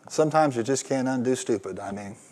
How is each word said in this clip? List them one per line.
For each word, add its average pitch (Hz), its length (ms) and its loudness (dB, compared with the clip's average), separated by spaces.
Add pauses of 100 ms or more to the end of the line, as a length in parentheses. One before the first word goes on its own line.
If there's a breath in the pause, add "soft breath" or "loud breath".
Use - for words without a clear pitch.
sometimes 156 480 4
you 117 80 0
just 131 240 0
can't 131 220 0
undo 127 260 2
stupid, 98 440 -2
I 98 120 -8
mean. 101 240 -10 (160)